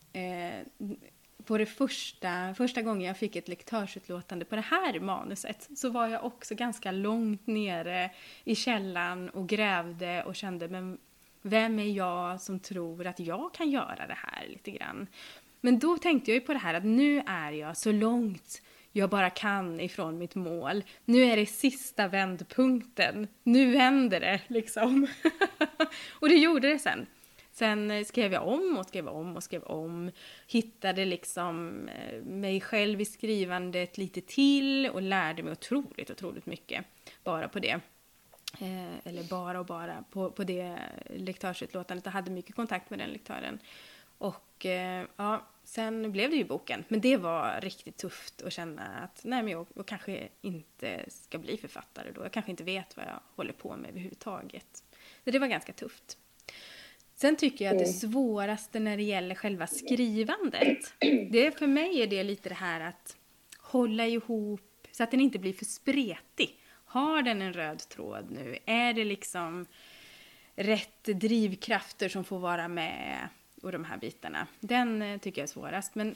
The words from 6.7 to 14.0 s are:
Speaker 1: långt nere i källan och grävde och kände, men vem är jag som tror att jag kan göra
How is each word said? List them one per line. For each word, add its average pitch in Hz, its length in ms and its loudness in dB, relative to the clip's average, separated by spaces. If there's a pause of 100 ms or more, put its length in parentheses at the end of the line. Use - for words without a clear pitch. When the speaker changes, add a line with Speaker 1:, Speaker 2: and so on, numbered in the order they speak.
Speaker 1:
långt 208 540 0
nere 180 640 -2 (340)
i 226 100 0
källan 180 760 0
och 185 180 -4
grävde 175 760 0
och 190 120 -8
kände, 175 320 -6
men 185 300 -8 (440)
vem 220 360 2
är 208 60 0
jag 180 560 -2
som 190 200 -6
tror 175 460 -6
att 180 140 -6
jag 180 340 -4
kan 320 160 0
göra - 360 -2